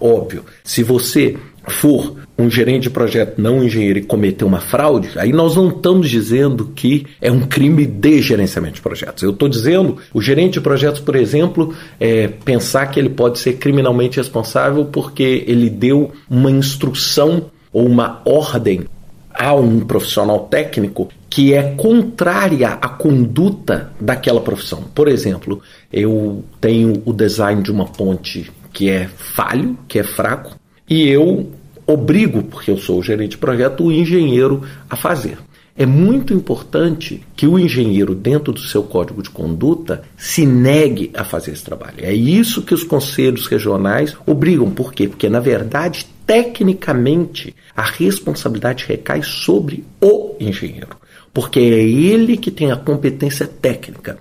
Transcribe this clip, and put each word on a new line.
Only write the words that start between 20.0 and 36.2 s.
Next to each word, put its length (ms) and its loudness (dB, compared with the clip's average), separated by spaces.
técnico 600 -2
que 240 4
é 220 2
contrária 920 2
à 200 -6
conduta 1040 0
daquela 400 0
profissão. 440 -8
Por 140 4
exemplo, 520 -2
eu 520 -2
tenho 440 2
o 80 -2
design 480 0
de 120 -2
uma 140 -2
ponte 640 -6
que 160 -2
é 280 -2
falho, 600 -4
que 100 -4
é 60 0
fraco, 500 -6
e 200 2
eu 420 2
obrigo, 600 2
porque 260 -8
eu 80 0
sou 220 -2
o 20 -6
gerente 300 -4
de 60 -18
projeto, 460 0
o 80 2
engenheiro 720 2
a 60 -8
fazer. 420 -6
É 80 2
muito 480 4